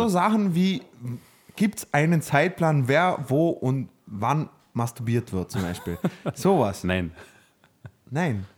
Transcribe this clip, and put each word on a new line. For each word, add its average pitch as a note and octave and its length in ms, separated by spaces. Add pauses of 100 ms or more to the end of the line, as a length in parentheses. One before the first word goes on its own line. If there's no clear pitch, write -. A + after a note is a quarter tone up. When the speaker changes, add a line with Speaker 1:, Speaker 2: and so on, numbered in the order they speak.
Speaker 1:
jemand A3+ 100
Speaker 2:
Sachen G3 420
wie, F#3 280 (760)
gibt's - 360
einen D#3 300
Zeitplan, D3+ 680
wer, D#3+ 400
wo D#3 220
und B2+ 380 (180)
wann A#2+ 420 (240)
masturbiert A#2 600
wird, F#2 180
zum G2 120
Beispiel? F2 360 (180)
Speaker 1:
<laughs> - 180
Speaker 2:
Sowas. C#3 500
Speaker 1:
Nein. F2+ 260 (1000)
Speaker 2:
Nein. B2+ 340 (140)